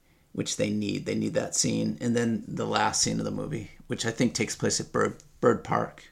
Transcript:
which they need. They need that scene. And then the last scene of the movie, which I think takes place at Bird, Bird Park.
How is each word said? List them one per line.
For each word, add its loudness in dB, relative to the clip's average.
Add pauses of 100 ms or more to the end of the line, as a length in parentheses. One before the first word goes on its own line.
(340)
which -4
they 0
need. -2
They 0
need 0
that -2
scene. 0
And 2
then 2
the -4
last 2
scene 2
of -2
the -2
movie, -6 (160)
which -2
I 0
think 2
takes 0
place 0
at -8
Bird, 2 (260)
Bird 4
Park. -2